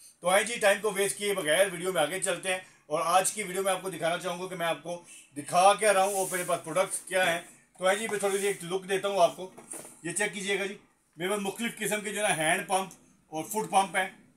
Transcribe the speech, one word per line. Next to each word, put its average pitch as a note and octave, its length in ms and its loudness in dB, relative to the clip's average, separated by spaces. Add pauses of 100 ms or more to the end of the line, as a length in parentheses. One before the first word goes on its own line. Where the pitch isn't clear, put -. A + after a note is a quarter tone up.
(220)
तो E3+ 60 0
आइए G3+ 160 4
जी, A#3+ 120 -6
time G3+ 240 4
को G#3 120 0
waste G3 260 0
किए G3+ 160 0
बगैर F3+ 360 4
video F3 220 -4
में E3+ 100 2
आगे E3 180 -2
चलते F#3 280 -2
हैं F#3 180 -4 (240)
और D#3+ 120 0
आज F#3 280 4
की G#3+ 120 -6
video F#3 220 -4
में F#3+ 80 2
आपको F#3 180 -4
दिखाना E3 280 -2
चाहूँगा F3 280 -6
कि F3 100 -10
मैं E3+ 100 -2
आपको D#3+ 300 -4 (400)
दिखा F3 380 6
क्या G3+ 180 4
रहा F#3+ 120 4
हूँ G3+ 100 0
और F#3+ 180 0
मेरे F3+ 120 -4
पास E3+ 160 -2
products F3+ 480 -2
क्या F#3 160 2
हैं। E3+ 160 0 (400)
तो F#3 60 -2
आइए G3+ 120 4
जी, A3 100 -4
मैं G#3 100 -2
थोड़ी G3 200 0
सी G3 80 -2
एक F#3+ 180 -2
look F#3 220 -4
देता F#3+ 220 -2
हूँ G3 120 0
आपको। F3+ 320 2 (520)
ये E3+ 80 -6
check G3+ 200 0
कीजिएगा G3 340 -4
जी, G3+ 120 -12 (380)
मेरे F3+ 140 -4
पास G#3 120 -2
मुख्तलिफ G3+ 360 -6
किस्म G#3 220 -4
के G3+ 100 -8
जो G3+ 100 -6
है G#3 80 2
ना F3 80 0
hand E3 280 0
pump F#3+ 340 -4 (340)
और D#3 120 -6
foot G#3+ 240 -4
pump F#3+ 280 2
हैं F#3+ 140 0 (260)